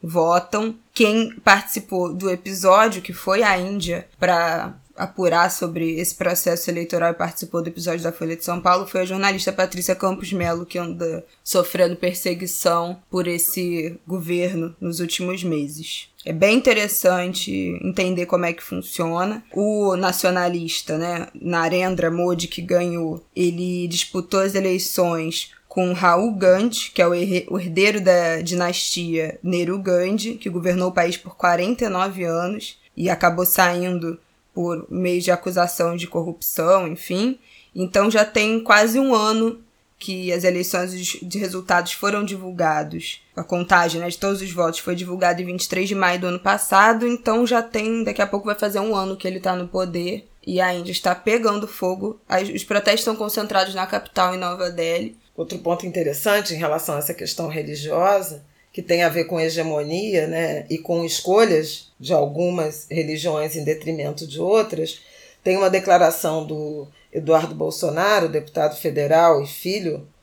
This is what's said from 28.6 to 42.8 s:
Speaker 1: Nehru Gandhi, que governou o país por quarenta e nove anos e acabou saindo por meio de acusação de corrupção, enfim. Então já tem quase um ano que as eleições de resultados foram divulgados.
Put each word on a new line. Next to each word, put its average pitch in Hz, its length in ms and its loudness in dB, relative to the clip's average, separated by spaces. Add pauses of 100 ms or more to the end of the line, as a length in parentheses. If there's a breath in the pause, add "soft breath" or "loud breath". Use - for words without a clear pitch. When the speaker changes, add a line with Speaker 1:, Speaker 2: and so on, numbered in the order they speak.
Speaker 1:
Nehru 175 360 0
Gandhi, 190 560 0
que 220 140 -8
governou 180 400 0
o 180 60 -2
país 175 240 2
por - 180 -18
quarenta 180 480 2
e 220 60 0
nove 185 340 -2
anos 175 540 -4 (180 soft breath)
e 175 140 -2
acabou 170 340 2
saindo 175 720 0 (340)
por 175 380 -4
meio 180 300 0
de 180 100 0
acusação 175 640 0
de 175 120 -6
corrupção, 170 800 2
enfim. 190 500 -2 (360 soft breath)
Então 190 360 2
já 214 140 6
tem 214 400 2
quase 226 340 6
um 269 160 4
ano 220 460 2 (380)
que 185 340 -6
as 175 120 -2
eleições 180 500 0
de 180 440 -8
resultados 185 540 -2
foram 202 320 -2
divulgados. 165 960 -4 (140)